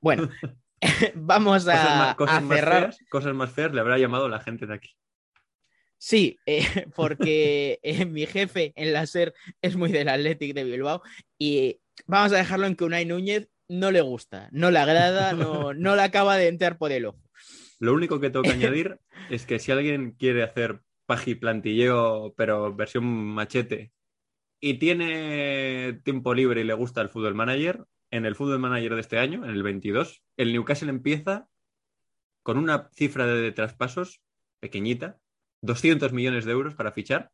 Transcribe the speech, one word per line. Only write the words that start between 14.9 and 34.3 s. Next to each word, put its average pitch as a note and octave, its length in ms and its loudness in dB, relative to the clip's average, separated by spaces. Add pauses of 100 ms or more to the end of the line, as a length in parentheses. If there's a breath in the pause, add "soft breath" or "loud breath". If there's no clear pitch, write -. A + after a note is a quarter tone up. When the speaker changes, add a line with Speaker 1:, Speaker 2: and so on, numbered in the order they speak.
Speaker 1:
no, D3+ 400 -2
Speaker 2:
<laughs> - 0 -
Speaker 1:
no F#3 220 2
le G3+ 60 6
acaba G3 340 4
de F#3 120 6
entrar E3+ 300 0
por D3+ 140 -2
el B2 140 -2
ojo. G2+ 120 -10 (600 loud breath)
Speaker 2:
Lo A#2 140 2
único D#3 280 0
que C#3 100 0
tengo C3 160 0
que D3 60 2
Speaker 1:
<laughs> - 0 -
Speaker 2:
añadir C3+ 480 0 (280 loud breath)
es A#2+ 180 -8
que A#2 120 -2
si C3+ 140 -2
alguien C#3 400 -2
quiere B2 300 0
hacer A2+ 400 -4 (240)
paji A#2+ 280 -2
plantilleo, A2+ 1000 0
pero G#2+ 380 0
versión G#2+ 300 -4
machete, A2 880 -4 (680)
y C#3+ 180 -2
tiene C#3+ 1300 -2
tiempo B2+ 300 -2
libre A#2+ 280 2
y - 20 0
le A2 100 0
gusta A#2+ 260 -4
el G#2 80 -2
Fútbol G#2+ 260 -4
Manager, C3+ 500 -2 (260)
en A#2 140 -4
el A2 100 -2
Fútbol C#3 240 -2
Manager A#2+ 360 -2
de A2+ 60 -4
este A2+ 180 -4
año, D#3 260 -2
en B2 60 -8
el G2+ 120 -2
veintidós, G2+ 600 -4 (140)
el A#2 160 0
Newcastle C#3 380 -2
empieza D3+ 580 -4 (960)
con A#2 160 -2
una D3+ 360 0
cifra C3 320 0
de A#2 260 0
traspasos B2+ 680 -6 (380)